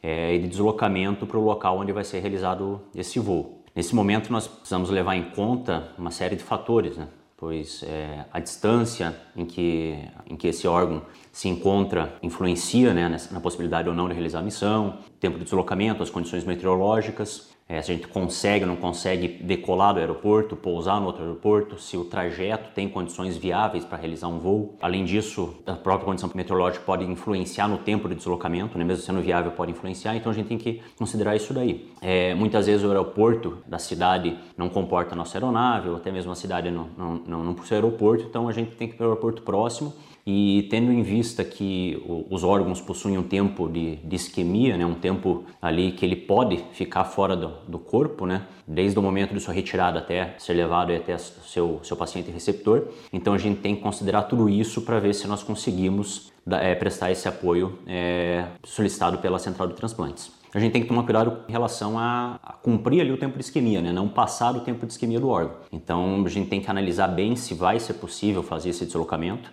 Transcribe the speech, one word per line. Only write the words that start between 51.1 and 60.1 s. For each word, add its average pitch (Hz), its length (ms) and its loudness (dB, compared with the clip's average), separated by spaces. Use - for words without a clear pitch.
seu, 82 640 -4
seu - 140 -6
paciente 87 340 -6
receptor. 104 580 2
Então 98 220 0
a 98 60 4
gente 101 220 0
tem 101 140 0
que 101 60 -6
considerar 104 440 0
tudo 113 260 4
isso 107 320 2
pra 113 180 2
ver 101 140 4
se 101 120 -4
nós 101 160 -2
conseguimos 98 880 -2
da, 90 140 2
é, 90 140 4
prestar 92 360 0
esse - 160 0
apoio, 90 600 2
é, 87 640 0
solicitado 95 540 0
pela 92 220 0
Central 92 280 -4
de 90 100 -4
Transplantes. 82 540 -6